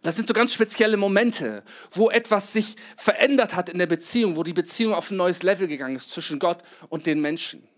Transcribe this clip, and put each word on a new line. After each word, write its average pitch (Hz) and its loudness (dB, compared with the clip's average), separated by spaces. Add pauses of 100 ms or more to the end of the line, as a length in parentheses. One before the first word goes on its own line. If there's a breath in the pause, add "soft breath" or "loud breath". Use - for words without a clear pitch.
das 165 -4
sind 226 -4
so 233 0
ganz 240 2
spezielle 214 2
Momente, 196 2 (300 loud breath)
wo 214 4
etwas 220 0
sich 214 -2 (180 loud breath)
verändert 233 2
hat 180 -4
in 180 -8
der 175 2
Beziehung, 170 0
wo 165 -2
die 170 -6
Beziehung 214 0
auf 175 -4
ein 190 -4
neues 180 0
Level 190 2
gegangen 131 -6
ist - -6
zwischen 156 -6
Gott 175 0 (280 loud breath)
und 160 -8
den 156 0
Menschen. 151 -6 (100)